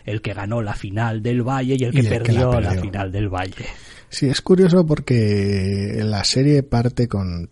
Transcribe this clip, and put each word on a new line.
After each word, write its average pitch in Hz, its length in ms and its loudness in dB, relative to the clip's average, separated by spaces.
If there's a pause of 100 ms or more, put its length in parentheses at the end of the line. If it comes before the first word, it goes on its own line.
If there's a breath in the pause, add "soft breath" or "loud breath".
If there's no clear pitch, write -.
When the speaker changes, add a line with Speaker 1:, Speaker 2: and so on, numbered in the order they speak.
Speaker 1:
el 107 160 -6
que 104 140 -8
ganó 101 260 -6
la 104 140 -6
final 110 480 -4
del 120 200 0
Valle 131 360 -2
y 127 60 0
el 120 120 0
Speaker 2:
Y 135 40 6
Speaker 1:
que 113 160 2
Speaker 2:
el 113 80 -4
que 117 80 2
la 127 180 2
Speaker 1:
perdió - 100 4
la 92 100 -2
Speaker 2:
perdió. 92 120 0
Speaker 1:
final 98 300 -6
del 101 160 -2
Valle. 92 380 -6 (420 loud breath)
Speaker 2:
Sí, - 180 -2
es - 140 0
curioso 185 440 6
porque 101 1200 0
la 107 220 -2
serie 139 400 2
parte 120 420 0
con, 90 460 -4